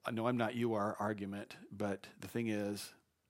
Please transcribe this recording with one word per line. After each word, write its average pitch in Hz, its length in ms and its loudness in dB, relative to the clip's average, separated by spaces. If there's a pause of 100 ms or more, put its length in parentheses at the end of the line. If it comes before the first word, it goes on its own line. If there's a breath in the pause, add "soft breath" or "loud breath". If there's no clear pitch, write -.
"No, 113 180 0
I'm 127 100 4
not, 117 180 2
you 117 180 2
are" 104 260 2
argument. 101 580 -2 (120)
But 101 380 -2 (140)
the - 80 -8
thing 117 180 0
is, 104 460 0 (360)